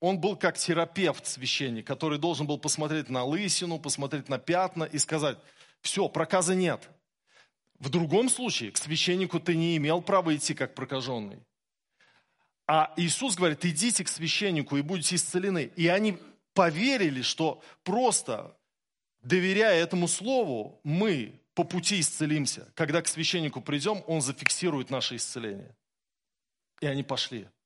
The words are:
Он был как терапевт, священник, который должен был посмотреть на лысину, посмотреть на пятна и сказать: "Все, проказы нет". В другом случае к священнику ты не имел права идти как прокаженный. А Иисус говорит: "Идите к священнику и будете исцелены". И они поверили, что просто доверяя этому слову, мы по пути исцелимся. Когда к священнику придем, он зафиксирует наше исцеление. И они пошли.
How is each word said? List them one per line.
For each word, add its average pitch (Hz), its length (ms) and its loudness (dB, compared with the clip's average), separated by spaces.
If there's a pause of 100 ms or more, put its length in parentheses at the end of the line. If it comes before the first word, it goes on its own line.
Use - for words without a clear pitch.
Он 185 180 2
был 185 160 0
как 170 220 2
терапевт, 165 680 0
священник, 127 600 -4
который 147 320 -2
должен 151 280 -2
был 143 120 -2
посмотреть 151 520 -2
на 127 120 0
лысину, 170 560 -2
посмотреть 139 520 -6
на 131 80 -2
пятна 175 460 0
и 151 140 -6
сказать: 143 400 -2 (440)
"Все, 196 260 0
проказы 185 480 2
нет". 170 340 0 (880)
В 135 120 -8
другом 170 380 2
случае 208 440 -2
к - 40 -18
священнику 175 640 0
ты 165 180 0
не 165 200 2
имел 156 260 2
права 180 320 4
идти 143 200 -2
как - 200 -4
прокаженный. 123 680 -6 (1200)
А 151 300 4
Иисус 175 400 0
говорит: 170 280 2
"Идите 175 400 0
к - 40 -4
священнику 160 680 0
и 143 60 2
будете 170 340 -2
исцелены". 180 600 0
И 165 100 2
они 190 320 2 (360)
поверили, 175 680 2
что 156 400 -2 (220)
просто 185 720 0 (640)
доверяя 190 600 4
этому 170 260 2
слову, 180 760 -2
мы 156 560 0 (140)
по 175 100 2
пути 180 360 0
исцелимся. 147 760 0
Когда 165 260 2
к 160 80 -2
священнику 156 520 -2
придем, 147 460 -2
он 160 140 0
зафиксирует 139 680 -2
наше 131 260 -2
исцеление. 107 600 -8 (1040)
И 151 60 -4
они 139 160 -2
пошли. 120 460 -6 (180)